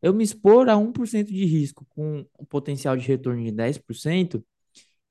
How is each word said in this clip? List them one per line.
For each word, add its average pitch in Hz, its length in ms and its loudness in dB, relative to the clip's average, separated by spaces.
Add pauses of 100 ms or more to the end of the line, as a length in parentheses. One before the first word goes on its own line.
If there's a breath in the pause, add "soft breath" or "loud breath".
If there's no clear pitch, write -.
Eu 180 120 2
me 220 120 0
expor 226 440 6
a 214 80 4
um 220 160 0
por 240 140 -6
cento 214 260 -4
de 190 120 -2
risco 156 460 -2
com 151 360 -8 (100)
o - 100 -20
potencial 139 500 -4
de 123 100 -8
retorno 127 380 -4
de 113 80 -6
dez 113 260 -4
por - 160 -14
cento 165 500 -4 (680 soft breath)